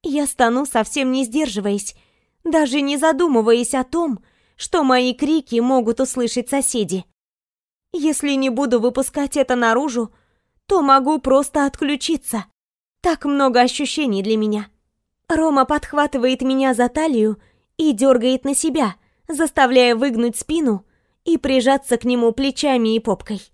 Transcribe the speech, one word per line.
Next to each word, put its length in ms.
Я 240
стану, 380
совсем 460
не 140
сдерживаясь, 720
даже 380
не 160
задумываясь 760
о 100
том, 360
что 280
мои 300
крики 460
могут 400
услышать 500
соседи. 560
Если 400
не 180
буду 300
выпускать 560
это 200
наружу, 580
то 160
могу 380
просто 460
отключиться. 800
Так 240
много 360
ощущений 600
для 160
меня. 320
Рома 380
подхватывает 760
меня 320
за 140
талию 540
и 140
дёргает 540
на 100
себя, 400
заставляя 680
выгнуть 420
спину 480
и 120
прижаться 600
к 80
нему 260
плечами 640
и 40
попкой. 420